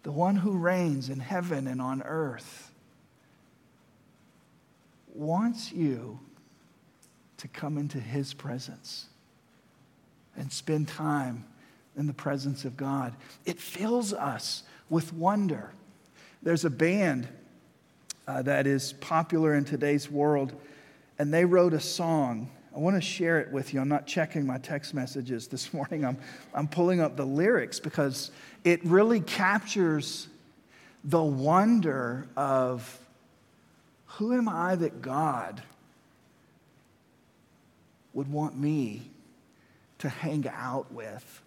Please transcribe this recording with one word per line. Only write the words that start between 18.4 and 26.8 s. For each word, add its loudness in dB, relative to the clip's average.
that 2
is 2
popular 2
in 4
today's 0
world, 2
and 0
they 6
wrote 8
a 2
song. 0
I -8
wanna 2
share 2
it -4
with -4
you. -2
I'm 0
not 0
checking -2
my -4
text -8
messages -6
this -8
<laughs> -8
morning. -4
I'm, 0
I'm 0
pulling 4